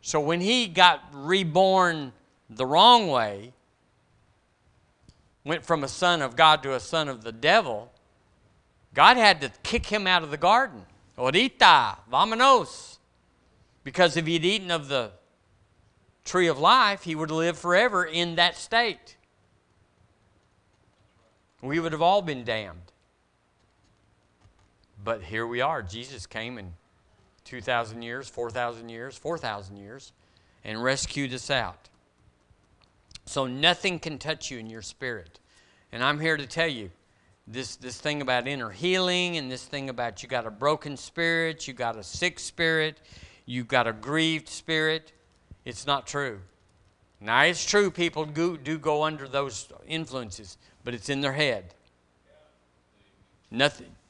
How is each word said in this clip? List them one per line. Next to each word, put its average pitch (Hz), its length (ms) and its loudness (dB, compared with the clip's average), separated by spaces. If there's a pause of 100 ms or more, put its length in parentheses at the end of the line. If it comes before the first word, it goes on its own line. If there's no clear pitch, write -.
So - 200 0
when 165 200 0
he 226 280 2
got 175 440 2
reborn 170 1000 0 (360)
the 117 160 -4
wrong 196 440 8
way, 113 440 -2 (1900)
went 156 220 -4
from 151 180 0
a 135 40 -6
son 175 340 2
of 123 120 -4
God 156 280 8
to 139 120 -2
a 123 60 -2
son 156 280 -4
of 120 140 -8
the 117 100 -10
devil, 123 600 2 (1000)
God 208 240 8
had 196 240 6
to 135 80 -4 (120)
kick - 240 -4
him 208 200 -2
out 180 160 2
of 151 80 -10
the 147 80 -6
garden. 180 460 2 (340)
Ahorita, 147 800 4 (120)
vámonos. 220 840 2 (880)
Because 165 320 4
if 165 100 0
he'd 160 180 0
eaten 190 260 0
of 151 180 -2
the 120 240 -2 (1120)
tree 185 220 2
of 147 120 0
life, 202 460 4
he 165 100 -4
would 156 160 -4
live 160 280 0
forever 185 460 2
in 170 320 -2
that 170 200 4
state. - 600 -2 (2500)
We 147 200 -2
would 160 120 -2
have 151 100 -2
all 190 200 4
been 139 220 -6
damned. 101 480 -6 (2000)
But 110 180 -2
here 110 240 -4
we 120 140 -4
are. 143 220 0
Jesus 113 440 -12
came 117 320 -10
in 92 140 -14 (720)
two 123 160 -14
thousand 117 420 -4
years, 120 260 -10
four 120 220 -8
thousand 117 400 -6
years, 120 260 -12
four 165 220 -8
thousand 101 380 -10
years, 104 360 -18 (520)
and 110 180 -8
rescued 135 500 -2
us 127 180 -10
out. 113 380 -4 (1400)
So 135 220 -4
nothing 165 520 0
can 151 200 -8
touch - 320 -8
you 127 80 -10
in 110 100 -12
your 110 140 -14
spirit. 110 560 -10 (540)
And 117 100 -4
I'm 147 180 2
here 160 160 0
to 143 100 -8
tell 165 220 0
you, 107 220 -6 (560)
this, 117 300 -10
this 127 220 -14
thing 147 220 -4
about 127 260 0
inner 135 220 -6
healing 180 680 0
and 131 120 -8
this 127 140 -10
thing 135 240 -8
about 120 340 -6
you 120 60 -16
got 120 180 -4
a 110 40 -8
broken 143 480 -2
spirit, 165 680 -4
you 135 60 -12
got 120 240 -6
a 107 60 -14
sick - 360 -6
spirit, 160 640 -2 (460)
you 123 180 -6
got 120 220 2
a 113 80 -2
grieved 156 540 -2
spirit, 156 640 -4 (520)
it's 123 220 -12
not 139 200 -2
true. 131 340 -6 (800)
Now, 113 240 4
it's 170 200 2
true 202 260 2
people 160 360 -4
go, 165 320 -4
do 151 200 -6
go 151 260 0
under 151 220 -4
those 135 420 -6 (180)
influences, 123 720 -10 (260)
but 123 80 -8
it's 120 160 -10
in 139 140 -2
their 139 100 -2
head. 120 400 -2 (1800)
Nothing. 135 440 -2 (160)